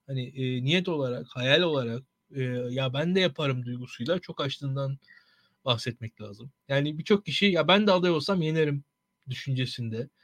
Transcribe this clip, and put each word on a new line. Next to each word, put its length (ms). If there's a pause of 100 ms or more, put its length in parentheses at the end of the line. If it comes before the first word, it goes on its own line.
hani, 200
e, 360
niyet 260
olarak, 380
hayal 340
olarak, 420 (320)
e, 80 (260)
"Ya 240
ben 220
de 40
yaparım." 460
duygusuyla 540
çok 220
açtığından 560 (680)
bahsetmek 560
lazım. 300 (160)
Yani 300
birçok 280
kişi, 200
"Ya 220
ben 200
de 40
aday 200
olsam 300
yenerim." 420 (460)
düşüncesinde. 800 (140)